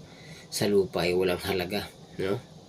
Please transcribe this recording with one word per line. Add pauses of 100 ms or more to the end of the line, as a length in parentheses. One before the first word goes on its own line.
(520)
sa
lupa
ay
walang
halaga, (320)
no? (300)